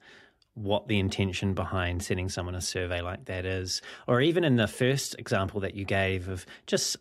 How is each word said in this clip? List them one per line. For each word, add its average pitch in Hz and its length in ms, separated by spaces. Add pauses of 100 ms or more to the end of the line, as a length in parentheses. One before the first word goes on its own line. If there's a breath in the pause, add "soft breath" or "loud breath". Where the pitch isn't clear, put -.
(560 soft breath)
what 104 320
the 104 120
intention 95 540
behind 90 480
sending 92 280
someone 90 260
a 90 60
survey 90 400
like 87 240
that 92 200
is. 92 360 (260 loud breath)
Or 123 140
even 170 240
in 131 100
the 110 120
first 131 520
example 95 400
that 95 160
you 101 100
gave 95 440
of 92 160 (200 loud breath)
just - 360